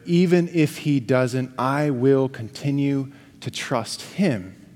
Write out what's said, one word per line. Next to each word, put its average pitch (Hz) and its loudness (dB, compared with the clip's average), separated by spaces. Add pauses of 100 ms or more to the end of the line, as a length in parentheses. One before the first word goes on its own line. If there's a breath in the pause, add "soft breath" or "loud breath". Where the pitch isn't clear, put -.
even 175 4
if 160 0
he 143 0
doesn't, 127 0
I 139 0
will 135 4
continue 139 -4 (300 loud breath)
to 123 -8
trust - -6
him 113 -2 (200)